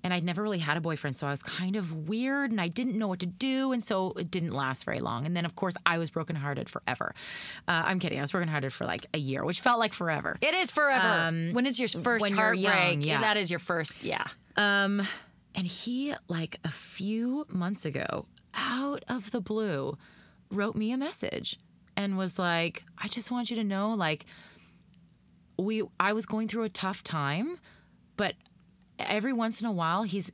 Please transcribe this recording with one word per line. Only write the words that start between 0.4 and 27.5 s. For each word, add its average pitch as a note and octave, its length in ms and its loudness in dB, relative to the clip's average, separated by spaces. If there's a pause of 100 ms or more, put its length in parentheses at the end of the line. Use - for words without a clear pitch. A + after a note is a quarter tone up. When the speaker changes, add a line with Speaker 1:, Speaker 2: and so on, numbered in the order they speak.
Speaker 1:
really G#3 160 0
had D3+ 200 2
a E3+ 40 0
boyfriend, D3+ 340 -2
so D3 120 -2
I C#3 40 0
was C#3 120 -4
kind F#3 320 -4
of D#3+ 340 -4
weird, C4 400 0
and A3 100 0
I F3 100 0
didn't A3+ 280 0
know A3 100 0
what F3+ 120 -2
to F3+ 80 -2
do, C4 440 2
and A#3+ 120 0
so F#3+ 300 2
it E3+ 180 -4
didn't E3+ 200 0
last C3+ 320 0
very - 160 0
long. A#2+ 280 -2
And F3 100 0
then, E3+ 80 0
of E3+ 100 -4
course, F3+ 200 0 (100)
I E3+ 140 4
was E3 100 -2
brokenhearted C#3+ 600 -4
forever. - 440 -4 (540)
Uh, E3 180 2
I'm F#3 140 2
kidding. D#3 180 -2
I C#3 40 -2
was C#3+ 100 -2
brokenhearted D#3 420 0
for, - 120 -4
like, - 280 -4
a D#3+ 60 0
year, C3+ 260 -2
which F3+ 160 -2
felt A#3+ 180 6
like A3 140 2
forever. E3 480 0
Speaker 2:
It D#4+ 140 2
is F#4 160 2
forever. C4+ 360 4
Speaker 1:
Um, E3 460 2
Speaker 2:
When B3 140 2
it's B3 120 0
your A#3+ 100 2
first A3+ 340 2
Speaker 1:
when G3+ 80 2
you're G#3 100 4
Speaker 2:
heartbreak, G#3+ 240 4
Speaker 1:
young, F3+ 380 4
yeah. D3 180 4
Speaker 2:
that G#3 160 4
is F3+ 140 0
your E3+ 80 0
first, E3 440 -2
yeah. - 220 -2 (320)
Speaker 1:
Um, G3+ 460 4 (500)
and F#3 140 -2
he, B3 480 -4 (120)
like, E3 380 -4
a D#3 60 0
few A#3 760 -2
months F#3 380 -2
ago, - 400 -2 (300)
out C4+ 520 -2
of A3+ 220 -4
the B3 100 0
blue, F3+ 600 -2 (500)
wrote G3+ 260 0
me G#3+ 160 0
a C4 60 0
message - 640 -4 (380)
and G3 200 0
was F#3 220 0
like, E3+ 440 2 (140)
"I G#3 100 -6
just A#3+ 240 -4
want A#3+ 180 -2
you A#3+ 80 -2
to A3+ 60 0
know, G3+ 300 0
like, D#3+ 320 0 (1300)
we, G#3+ 260 0 (160)
I G3 140 4
was A3 120 0
going A3 220 -2
through A3+ 160 -2
a A3 60 -2
tough F#3+ 340 -2
time, E3 540 0 (580)